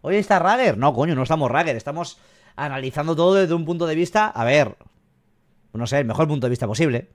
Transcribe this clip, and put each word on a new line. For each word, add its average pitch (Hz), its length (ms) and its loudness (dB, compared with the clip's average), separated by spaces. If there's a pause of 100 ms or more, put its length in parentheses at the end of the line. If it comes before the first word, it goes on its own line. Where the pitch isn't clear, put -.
Oye, 185 200 0
¿está 202 180 2
Rager? 190 400 2
No, 135 160 2
coño, 147 220 0
no 131 80 0
estamos 151 260 0
Rager. 151 240 0
Estamos 151 440 -8 (360)
analizando 147 600 -4
todo 175 180 4
desde 185 200 4
un 170 100 -2
punto 170 220 -4
de 156 100 -2
vista, 214 320 2
a 117 160 -4
ver, 131 340 2 (960)
no 117 160 -6
sé, 139 100 0
el 143 60 0
mejor 117 240 0
punto 139 180 -2
de 123 40 0
vista 123 180 -4
posible. 123 460 -2